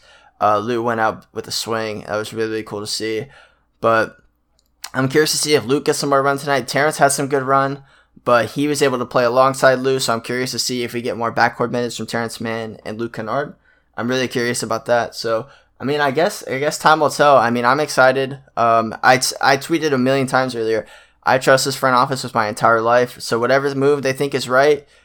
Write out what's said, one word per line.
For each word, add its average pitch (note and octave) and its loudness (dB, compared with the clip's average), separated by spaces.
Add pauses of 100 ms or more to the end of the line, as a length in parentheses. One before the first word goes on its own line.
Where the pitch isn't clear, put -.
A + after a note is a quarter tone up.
(420)
Uh, G#2 2
Lou A2+ -2
went A#2 -2
out G#2 -2
with G#2+ -10
a A2 -12
swing. A2 -6
That G#2 -4
was G#2+ -8
really, A2 -4
really A2 -6
cool G#2 -8
to G#2+ -10
see. A2 -6 (540)
But A2+ 0 (800)
I'm C3 0
curious D3 2
to - -4
see D3+ -2
if C3 4
Luke C3+ -2
gets D3 0
some D3 -2
more C#3 4
run C#3 0
tonight. C#3 -2
Terrence D3 0
had C#3 4
some C#3+ -4
good C#3 -2
run, C3+ 0 (420)
but A#2+ 2
he C#3+ -2
was C#3+ 0
able C3 2
to A#2+ -4
play B2+ 0
alongside C3 4
Lou, C3 0
so C3 -2
I'm A2+ -2
curious B2+ -4
to A#2 -6
see B2 -4
if A#2 -8
we A#2+ -6
get G#2+ -6
more A#2 -4
backcourt A#2+ 0
minutes A#2+ -4
from A2+ -10
Terrence A#2 -6
Mann A2+ -8
and G#2+ -10
Luke A#2 -6
Kennard. B2+ -6 (400)
I'm A2+ -6
really B2+ 0
curious A#2+ -4
about A2+ -4
that. A#2 0
So, A2+ -4 (320)
I A2+ -16
mean, D3 -2
I C#3+ 2
guess, D#3 -2
I B2+ -4
guess D3 -4
time D#3 4
will C#3+ 2
tell. D3 6
I A#2 4
mean, A#2+ -2
I'm B2+ 4
excited. C3+ 2 (180)
Um, A2+ 2
I B2+ 6
t-, - -4
I C#3 4
tweeted D3+ -2
a C3 2
million C3 2
times C3 0
earlier, A2 -2 (340)
"I B2 2
trust C3+ 4
this C3+ -4
front C3 2
office C3 0
with B2 -10
my A2 0
entire A2+ 2
life." B2 0
So - -2
whatever C3+ 2
the C#3 -6
move C#3 2
they C3+ 0
think C3+ -4
is B2 -4
right, C#3+ 4 (180)